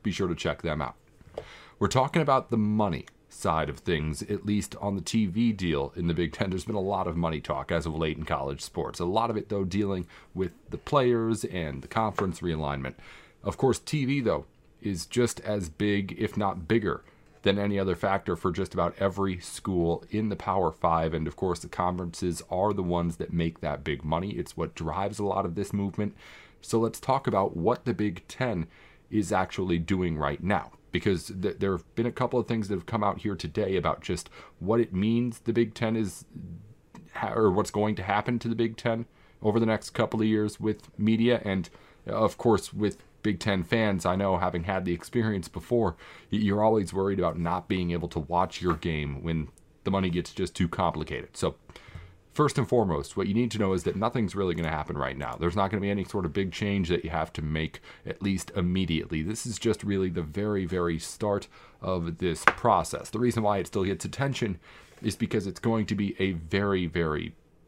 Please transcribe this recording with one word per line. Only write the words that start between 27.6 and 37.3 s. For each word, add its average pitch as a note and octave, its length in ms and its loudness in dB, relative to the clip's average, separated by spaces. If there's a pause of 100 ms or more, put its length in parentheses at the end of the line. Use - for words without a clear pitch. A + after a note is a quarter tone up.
the A#2 100 0
Big G2+ 320 -2
Ten G2+ 400 -2 (420)
is G#2 220 0
actually F#2 480 0
doing F2 380 2
right D2 260 0
now, F#2 300 0 (180)
because G2 400 0 (100)
th-, F#2+ 200 -2
there G2 120 2
have - 220 -4
been A2+ 120 0
a A#2+ 40 0
couple B2 300 0
of A2 80 -2
things A2+ 180 0
that G2+ 80 -2
have E2+ 120 -4
come G#2+ 180 -2
out G2 140 2
here G2+ 180 -2
today F#2+ 400 0
about D#2+ 240 0
just - 300 -4 (280)
what A2 220 2
it G#2+ 120 2
means A#2 480 2
the A2+ 120 -2
Big A2 220 2
Ten A2+ 200 0
is, G#2+ 300 -2 (880)
ha-, G#2+ 220 -4